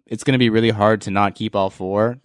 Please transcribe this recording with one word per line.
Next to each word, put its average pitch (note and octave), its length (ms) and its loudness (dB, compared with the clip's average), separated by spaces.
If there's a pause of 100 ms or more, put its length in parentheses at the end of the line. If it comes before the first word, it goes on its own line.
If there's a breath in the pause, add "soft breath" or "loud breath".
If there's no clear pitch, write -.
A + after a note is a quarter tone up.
it's A2+ 160 -10
gonna C3+ 160 2
be A#2+ 100 2
really A2+ 220 2
hard G#2+ 300 2
to G#2 100 -8
not G2 240 0
keep A2 200 -8
all G2 140 0
four G#2 560 -4